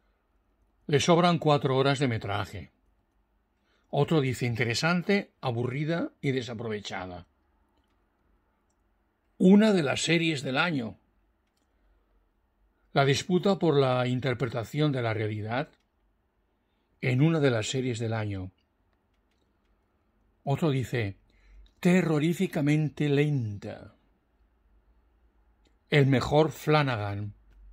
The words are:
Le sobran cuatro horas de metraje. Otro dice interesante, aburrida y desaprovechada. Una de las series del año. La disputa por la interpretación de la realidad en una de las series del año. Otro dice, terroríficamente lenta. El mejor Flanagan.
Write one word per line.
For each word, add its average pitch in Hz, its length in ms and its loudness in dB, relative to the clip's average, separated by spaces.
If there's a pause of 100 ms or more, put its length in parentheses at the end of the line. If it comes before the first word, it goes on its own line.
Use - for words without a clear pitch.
(880)
Le 143 120 2
sobran 175 400 4
cuatro 147 380 2
horas 135 220 2
de 143 80 0
metraje. 104 640 -6 (1160)
Otro 147 320 0
dice 131 240 -2
interesante, 160 840 -2 (100)
aburrida 139 800 -4
y 139 120 -4
desaprovechada. 110 960 -8 (2000)
Una 208 340 8
de 180 120 2
las 127 180 -2
series 160 420 0
del 135 140 -4
año. 143 400 -2 (2000)
La 139 120 2
disputa 180 520 0
por 156 200 2
la 127 300 2
interpretación 127 840 -2
de 127 100 -2
la 113 120 -2
realidad 107 560 -4 (1300)
en 127 200 0
una 160 180 2
de 139 120 2
las 110 180 -2
series 127 300 -4
del 113 140 -4
año. 101 380 -6 (1900)
Otro 143 280 0
dice, 117 460 -4 (640)
terroríficamente 156 1300 0
lenta. 120 840 -2 (1900)
El 143 180 4
mejor 143 440 2
Flanagan. 104 800 -2 (400)